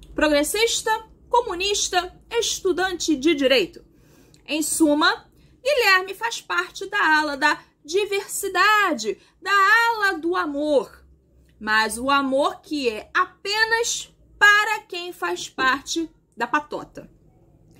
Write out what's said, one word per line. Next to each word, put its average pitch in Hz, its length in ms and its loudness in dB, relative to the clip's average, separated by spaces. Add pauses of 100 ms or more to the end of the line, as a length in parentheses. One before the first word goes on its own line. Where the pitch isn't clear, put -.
(140)
progressista, 415 960 0 (180)
comunista, 392 880 -2 (140)
estudante 370 840 -2
de 285 180 2
direito. 262 500 0 (600)
Em 311 160 -2
suma, 320 680 2 (360)
Guilherme 392 500 2
faz 453 280 -8
parte 359 460 -6
da 320 320 0
ala 302 160 -2
da 294 240 0 (240)
diversidade, 381 1300 0 (240)
da 370 100 -4
ala 415 600 2
do 339 220 -4
amor, 294 680 -2 (560)
mas 214 380 0
o 254 120 -4
amor 277 520 2
que 277 280 -2
é 214 240 -8
apenas 440 1000 -2 (240)
para 415 440 4
quem 349 300 -10
faz 349 380 -6
parte 277 580 -2 (300)
da 233 80 -4
patota. - 640 -6 (720)